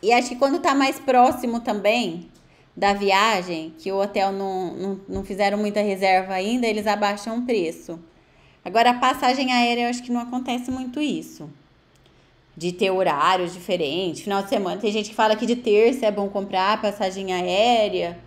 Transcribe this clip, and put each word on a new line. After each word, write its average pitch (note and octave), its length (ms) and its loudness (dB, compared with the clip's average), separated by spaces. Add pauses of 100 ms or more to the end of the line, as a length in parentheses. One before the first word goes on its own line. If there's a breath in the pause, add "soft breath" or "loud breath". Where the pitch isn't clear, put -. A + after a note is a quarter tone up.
E G#3+ 80 4
acho B3 180 2
que A#3+ 60 -8
quando C#4 220 2
tá D4+ 160 2
mais C4+ 240 2
próximo B3 600 4
também G3+ 680 -2 (480 soft breath)
da G3+ 160 2
viagem, F#3+ 840 0
que F#3+ 140 -6
o G3 100 0
hotel G3 300 0
não, F#3+ 420 -4
não, F#3+ 340 -6
não F#3+ 160 -6
fizeram G3+ 320 0
muita G#3 240 -2
reserva F#3+ 540 2
ainda, A3+ 320 -2
eles G#3+ 220 -2
abaixam G#3 500 -2
o B3 40 -4
preço. E3+ 580 -4 (640 soft breath)
Agora, A3+ 260 4
a B3 40 4
passagem B3+ 580 0
aérea, A#3+ 320 2
eu A#3+ 60 -2
acho B3 120 -6
que - 80 -10
não A#3+ 100 0
acontece B3 520 -6
muito C4 280 -6
isso. E3 480 -6 (1080 soft breath)
De F3 160 -4
ter F#3+ 180 0
horários F3+ 600 2
diferentes. F3 720 -4
Final G3 200 -2
de G3 60 -8
semana, G3 320 -2
tem G#3+ 100 0
gente G#3+ 200 -4
que - 40 -18
fala G#3+ 220 2
que A#3 100 -4
de A#3 80 2
terça A#3 500 4
é G#3+ 60 4
bom G3+ 180 -2
comprar G3 540 0
passagem G3 500 -2
aérea. F#3 960 2